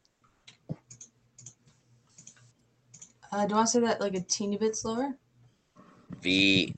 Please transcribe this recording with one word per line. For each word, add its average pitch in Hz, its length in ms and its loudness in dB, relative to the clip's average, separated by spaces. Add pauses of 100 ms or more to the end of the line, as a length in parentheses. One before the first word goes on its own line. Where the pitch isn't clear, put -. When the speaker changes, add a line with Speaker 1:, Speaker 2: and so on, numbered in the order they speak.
(3250)
Speaker 1:
Uh, 202 140 0
do 202 60 0
you 214 40 0
wanna 226 120 4
say 240 140 2
that, 226 200 0
like, 196 140 -2
a 180 60 -2
teeny 202 360 -4
bit 220 180 0
slower? 247 420 -4 (1040)
Speaker 2:
V 95 560 4